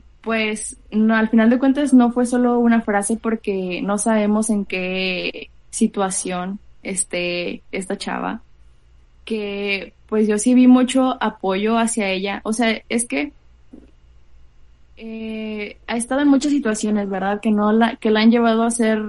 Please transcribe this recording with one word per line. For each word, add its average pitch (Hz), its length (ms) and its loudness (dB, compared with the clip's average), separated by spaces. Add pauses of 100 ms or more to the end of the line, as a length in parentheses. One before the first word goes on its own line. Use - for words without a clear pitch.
(220)
pues, 220 560 -4 (120)
no, 220 280 2
al 220 100 2
final 226 220 4
de 247 100 2
cuentas 269 340 2
no 240 200 6
fue 247 120 0
solo 247 340 2
una 233 200 4
frase 208 380 -2
porque 196 640 -4
no 202 160 -2
sabemos 214 520 0
en 202 140 0
qué 185 880 -6 (220)
situación 190 880 -4 (240)
esté 175 760 -6 (100)
esta 190 260 -6
chava, - 440 -6 (840)
que, 202 720 -6 (160)
pues, 214 180 2
yo 208 100 2
sí 247 160 2
vi 254 140 8
mucho 254 560 4
apoyo 208 540 -2
hacia 226 320 -2
ella. 190 340 -4
O 214 80 -4
sea, 226 380 -2
es 240 160 -4
que, 294 260 -6 (1700)
eh, 220 800 -10 (100)
ha 226 80 -4
estado 254 260 -2
en 294 60 2
muchas 277 240 2
situaciones, 214 580 0
¿verdad? 196 300 -2
Que 220 120 0
no 208 200 2
la, 226 240 2
que 220 160 0
la 214 80 2
han 226 120 6
llevado 233 320 2
a 233 80 0
ser 220 380 0